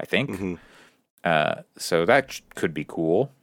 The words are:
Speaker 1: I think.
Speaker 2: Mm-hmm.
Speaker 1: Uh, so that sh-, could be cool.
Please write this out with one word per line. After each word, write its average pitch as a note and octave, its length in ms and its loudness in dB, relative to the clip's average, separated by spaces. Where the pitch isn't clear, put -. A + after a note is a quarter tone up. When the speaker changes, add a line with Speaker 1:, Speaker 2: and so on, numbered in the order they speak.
Speaker 1:
I - 60 -10
think. A#2+ 240 -2
Speaker 2:
Mm-hmm. F#2+ 240 -4
Speaker 1:
Uh, D#2+ 400 0
so E2+ 280 0
that C3 280 4
sh-, - 80 -12
could E2+ 180 -2
be D2+ 100 -6
cool. E2+ 460 0